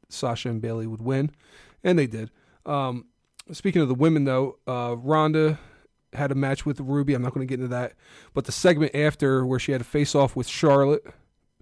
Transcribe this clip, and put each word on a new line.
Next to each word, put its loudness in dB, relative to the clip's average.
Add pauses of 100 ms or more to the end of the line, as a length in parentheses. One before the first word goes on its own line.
Sasha -6
and -4
Bayley -6
would -10
win, -2 (520)
and 4
they 2
did. -10 (340)
Um, -4 (460)
speaking 0
of 2
the 2
women, 4
though, 0 (100)
uh, -4
Ronda 2 (540)
had -2
a -2
match -2
with -4
Ruby. 0
I'm -2
not -4
gonna -4
get -6
into -6
that, -6 (400)
but -4
the -8
segment 2
after 2
where 0
she -4
had -2
a -10
face-off 2
with -4
Charlotte, 4 (560)